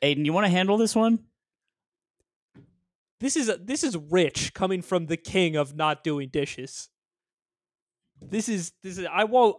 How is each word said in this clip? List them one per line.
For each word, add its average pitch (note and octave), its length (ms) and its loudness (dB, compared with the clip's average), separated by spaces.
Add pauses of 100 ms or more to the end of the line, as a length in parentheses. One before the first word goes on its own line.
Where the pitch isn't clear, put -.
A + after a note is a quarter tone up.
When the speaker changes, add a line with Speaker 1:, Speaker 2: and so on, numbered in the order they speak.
Speaker 1:
Aiden, D3 220 2
you D3+ 80 0
wanna G3 160 2
handle F#3 280 2
this A3+ 200 2
one? A3+ 280 4 (2000)
Speaker 2:
This C#4 160 -2
is B3 120 0
a, F#3+ 80 0
this A#3 280 -4
is A3+ 120 -2
rich D#3 560 0
coming F#3+ 300 -2
from F3 240 -2
the E3 100 -4
king F3 400 0
of D3 200 -2
not D3+ 260 -2
doing C#3+ 260 -4
dishes. - 600 -6 (1300)
This F#3+ 280 -6
is, F#3 240 -4 (100)
this F#3 160 -14
is, F3+ 120 -6
I G3 140 0
won't, A3+ 340 4